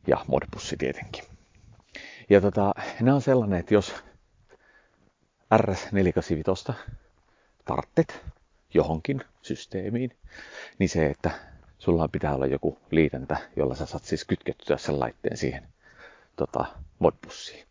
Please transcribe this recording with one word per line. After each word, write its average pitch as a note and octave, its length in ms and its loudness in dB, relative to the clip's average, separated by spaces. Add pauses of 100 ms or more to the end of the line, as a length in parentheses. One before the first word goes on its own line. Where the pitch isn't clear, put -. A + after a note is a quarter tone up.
Ja C#2 200 2
Modbussi - 500 -4
tietenkin. - 460 -6 (1040)
Ja G2+ 120 10
tota, G2+ 300 2 (300)
nää C3 140 6
on C3+ 60 2
sellainen, A2+ 380 2
että F2 140 0
jos G#2 220 2 (1600)
R G2 180 2
S - 160 -8
neljä F#2+ 200 4
kahdeksan E2+ 260 0
vitosta F#2+ 360 -2 (920)
tarttet - 600 -2 (480)
johonkin D#2+ 480 0 (200)
systeemiin, A#2 760 -6 (640)
niin F#2 100 4
se, D#2+ 160 2
että D2+ 260 0 (460)
sulla E2 300 2
pitää D2+ 280 -2
olla C2+ 100 -2
joku C#2 320 -2 (140)
liitäntä, C#2+ 460 2 (180)
jolla C2 200 0
sä D2 100 -8
saat - 180 -10
siis - 220 -4
kytkettyä - 520 -2
sen C#2+ 220 -2
laitteen - 380 -4
siihen, C2+ 300 -4 (680)
tota, - 300 -4 (340)
Modbussiin. - 720 -2